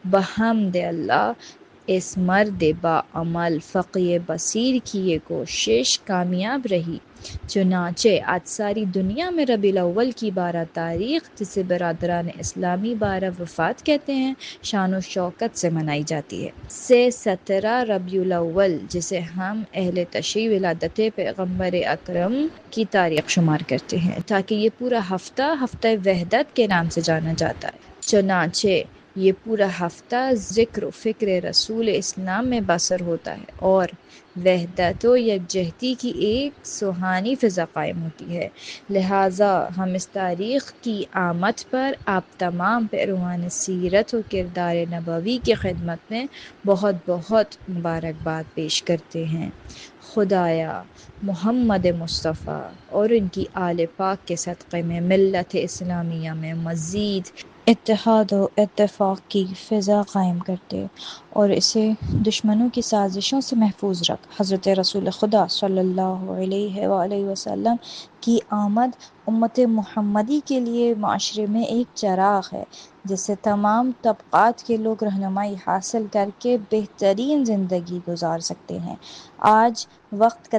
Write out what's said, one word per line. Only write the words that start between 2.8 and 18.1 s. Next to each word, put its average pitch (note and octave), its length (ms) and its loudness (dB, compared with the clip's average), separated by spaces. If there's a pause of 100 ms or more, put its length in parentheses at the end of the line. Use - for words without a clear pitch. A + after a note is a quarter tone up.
با D#3+ 200 2 (140)
عمل E3+ 440 -2 (140)
فقی F3+ 540 0
بصیر A#3 580 0
کی - 160 -6
یہ F3+ 240 2
کوشش G#3+ 760 0
کامیاب F#3+ 720 -2
رہی۔ E3+ 280 -2 (500)
چنانچہ F#3 600 2 (180)
آج F3+ 220 -2
ساری G#3 360 -4
دنیا G3 460 -2
میں D#4+ 160 0
ربیع G#3 240 2
الاول F#3+ 460 2
کی A3 140 -4
بارہ F3 420 -2
تاریخ، F3 680 -4
جسے G3 220 -4
برادران F3 680 -2 (100)
اسلامی F#3 560 -2
بارہ F#3+ 440 -2
وفات E3+ 480 -4
کہتے D4 280 2
ہیں، C4 200 0 (280)
شان F#3+ 320 0
و F#3+ 60 -2
شوکت F3+ 580 -4
سے F3 120 0
منائی D#3 360 0
جاتی D3 380 -6
ہے۔ - 60 -8 (180)
سے B3 420 4
سترہ G#3+ 720 0
ربیع F#3+ 380 -2